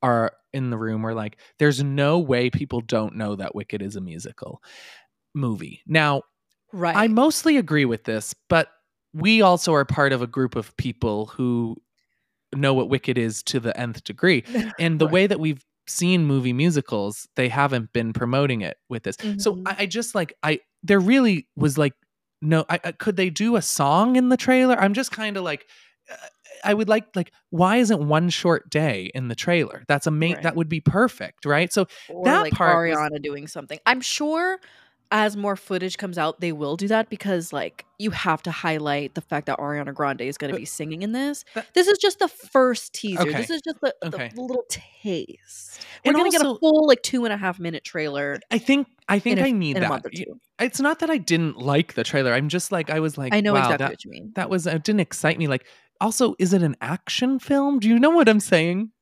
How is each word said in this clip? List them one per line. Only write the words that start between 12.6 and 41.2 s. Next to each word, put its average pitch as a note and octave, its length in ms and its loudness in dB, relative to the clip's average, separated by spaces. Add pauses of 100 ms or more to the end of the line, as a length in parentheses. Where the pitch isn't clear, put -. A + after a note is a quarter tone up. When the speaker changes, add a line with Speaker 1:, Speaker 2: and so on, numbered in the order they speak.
Speaker 1:
what B2 160 0
Wicked C3 280 0
is A2+ 260 -2
to - 160 -2
the A#2 200 -4
nth A#2 260 -8
degree. F3+ 400 2
Speaker 2:
<laughs> A3+ 340 -6
Speaker 1:
And E3 200 0
the D#3 80 4
Speaker 2:
Right. D#3 60 0
Speaker 1:
way F#3+ 140 4
that G3 120 0
we've D#3 260 -4 (220)
seen F3 380 0
movie C3 280 2
musicals, B2+ 840 -2
they B2+ 140 0
haven't C3 440 -2
been A2+ 200 -2
promoting B2 480 0
it E2+ 160 -8 (120)
with A#2 140 -8
this. - 140 -6 (200)
So G3+ 200 -2
Speaker 2:
Mm-hmm. F#3 80 -10
Speaker 1:
I, F#3+ 160 -4
I G3+ 60 -2
just, A3+ 280 -6
like, E3+ 180 -2 (100)
I, D#3 180 0 (220)
there G3+ 180 6
really G#3+ 460 4 (100)
was, C#3+ 200 2
like, D3 160 2 (480)
no, D#3 280 2
I, E3 160 0
I, F3 80 -6
could G3+ 240 -2
they F#3 140 2
do A3 260 0
a F3+ 60 2
song F3+ 540 4
in B3+ 120 4
the B3+ 80 4
trailer? B3+ 420 4
I'm G3 160 4
just B3+ 180 -4
kinda G#3 280 -6
like, D#3 260 -6 (440)
uh, - 40 -16 (500)
I G#3 100 4
would G#3 140 -2
like, A3 260 0
like, F3 180 -4 (180)
why F#3 260 4
isn't G3+ 300 2
One D#3 220 4
Short E3+ 420 0
Day B2 440 -2
in B2+ 140 -4
the A2+ 60 -4
trailer? - 540 -2
That's C#3+ 180 2
ama- D#3+ 280 0
Speaker 2:
Right. - 60 -10
Speaker 1:
that D#3+ 160 -2
would E3 120 -2
be D#3 120 -4
perfect, F3 640 0
right? D3 280 2
So F#3+ 140 2 (200)
Speaker 2:
Or, F#3 280 2
Speaker 1:
that - 20 4
Speaker 2:
like, - 180 0
Speaker 1:
part E3+ 300 4
was D3+ 240 0
Speaker 2:
Ariana D3+ 120 -8
doing C#3+ 260 -10
something. D3 380 -14
I'm B3+ 160 2
sure E4 580 -2 (520)
as G#3+ 260 2
more G3+ 200 -2
footage F#3 400 -6
comes F3+ 220 -8
out, D#3+ 220 -2
they F3 120 -4
will D3 240 -4
do G3 120 -4
that A3 200 0
because, F#3 440 -4
like, G2+ 320 -8 (140)
you G#3 120 -4
have E3 320 -2
to E3+ 80 -6
highlight D3+ 640 -4
the E3 60 -8
fact D3+ 260 -6
that C#3+ 120 -4
Ariana C#3+ 340 -6
Grande C#3 280 -4
is C3 160 -8
gonna C#3 160 -6
Speaker 1:
But - 80 -8
Speaker 2:
be A#2+ 40 -12
singing D#3 380 -10
in G#3+ 100 -6
this. C#4 320 -6 (100)